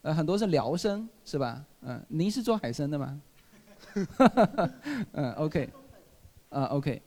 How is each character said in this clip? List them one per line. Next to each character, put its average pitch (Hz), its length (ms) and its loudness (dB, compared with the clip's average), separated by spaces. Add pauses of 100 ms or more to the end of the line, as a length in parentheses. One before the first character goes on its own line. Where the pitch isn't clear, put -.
呃， 156 120 0
很 160 100 2
多 175 140 2
是 214 80 2
辽 147 300 2
参， 208 320 -2 (160)
是 - 140 -6
吧？ 131 260 -4 (160)
嗯， 123 280 -10
您 170 220 0
是 240 120 -4
做 220 140 2
海 123 160 -4
参 143 160 -2
的 147 100 -2
吗？ 139 220 -6 (720)
<laughs> 226 1160 2
嗯， 139 200 -2
OK。 151 360 -2 (800)
啊， 135 180 -2
OK。 139 400 -2